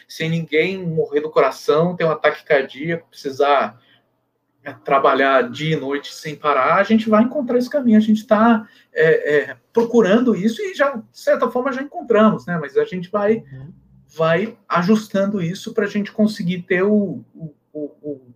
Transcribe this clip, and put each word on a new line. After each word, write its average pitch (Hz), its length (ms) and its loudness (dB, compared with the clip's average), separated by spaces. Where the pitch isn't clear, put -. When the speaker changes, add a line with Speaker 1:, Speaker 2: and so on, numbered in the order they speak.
Speaker 1:
sem 160 240 -8
ninguém 165 560 -2
morrer 151 360 -2
do 156 100 -6
coração, 156 640 2
ter 175 80 -4
um 160 80 2
ataque 151 320 -2
cardíaco, 151 640 -2
precisar, 135 720 -2
né, 135 220 -14
trabalhar 135 640 2
dia 151 280 -4
e - 20 -4
noite 139 340 -8
sem 151 220 -12
parar, 143 400 0
a 196 80 4
gente 220 240 2
vai 214 160 6
encontrar 247 340 -2
esse 247 120 -2
caminho. 247 280 2
A 214 40 6
gente 214 260 0
tá, 220 400 2
é, 156 440 2
é, - 60 -16
procurando 226 640 2
isso 214 260 -2
e 381 120 -6
já, 277 240 -2
de 214 60 -12
certa - 360 -2
forma, 254 220 -4
já 254 100 -6
encontramos, 220 640 0
né? 175 140 -4
Mas 139 160 -6
a 147 80 2
gente 180 260 -8
vai, 208 280 0
Speaker 2:
Uhum. 135 180 -18
Speaker 1:
vai 170 400 0
ajustando 202 720 0
isso 185 320 -8
pra 208 120 -2
gente 202 260 -4
conseguir 180 520 -2
ter 185 200 0
o, 202 400 0
o, 156 200 -16
o, 151 100 -10
o, 143 200 -12